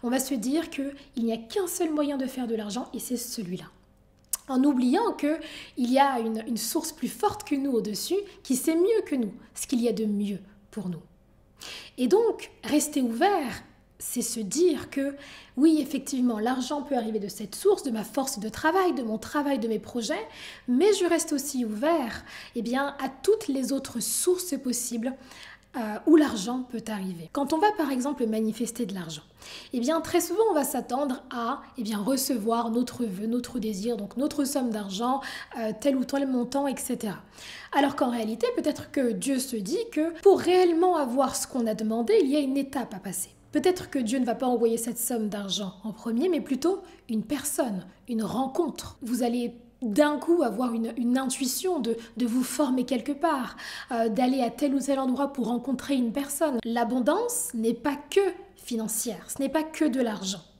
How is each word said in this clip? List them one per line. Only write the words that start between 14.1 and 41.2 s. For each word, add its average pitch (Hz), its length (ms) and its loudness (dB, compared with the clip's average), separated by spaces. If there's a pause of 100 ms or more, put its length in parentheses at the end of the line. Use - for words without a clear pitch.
se - 180 -4
dire 277 480 2
que 277 260 -2 (400)
oui, 311 240 6
effectivement, 247 600 0
l'argent 254 420 -2
peut 285 160 -2
arriver 220 220 -2
de 196 100 -6
cette - 260 -10
source, 392 280 4
de 262 80 -2
ma 214 120 -2
force 262 360 -4
de 220 100 -4
travail, 339 440 2
de 254 100 -2
mon 220 140 -2
travail, 277 420 -2
de 226 100 -2
mes 214 100 0
projets, 285 480 -4 (400)
mais 294 320 6
je 349 80 4
reste 330 240 2
aussi 262 320 -2
ouvert, 233 600 0 (300)
eh 240 60 -4
bien, 269 380 -2
à 262 80 -4
toutes 415 400 2
les 262 240 0
autres 269 300 -4
sources - 560 0
possibles, 247 580 -4 (600)
euh, 214 300 -4
où 320 120 10
l'argent 247 520 2
peut 226 180 -8
arriver. 190 440 -6
Quand 285 220 0
on 320 40 2
va 415 200 4
par 285 140 0
exemple 254 360 -2
manifester 220 580 -2
de 190 80 -8
l'argent, 160 300 -8 (480)
eh 247 80 -2
bien, 311 220 2
très 330 200 2
souvent 339 300 2
on - 20 2
va 285 120 4
s'attendre 254 680 -2
à, 240 300 -4 (160)
eh 240 60 -6
bien, 208 140 -2
recevoir 233 760 0
notre 240 340 0
vœu, 202 200 -6
notre 240 320 -2
désir, 220 380 -2
donc 202 220 -8
notre 294 260 0
somme 262 260 0
d'argent, 214 520 -2 (360)
euh, 220 220 -2
tel 277 160 2
ou 254 80 0
tel 277 240 0
montant, 254 400 0
et 262 100 -2
cetera. 226 420 -4 (520)
Alors 277 240 4
qu'en 254 160 2
réalité, 233 440 0
peut-être - 360 -2
que 247 220 2
Dieu 254 260 0
se 247 160 -4
dit 220 240 -2 (120)
que 320 300 -2
pour 359 180 10
réellement 349 580 6
avoir 262 380 2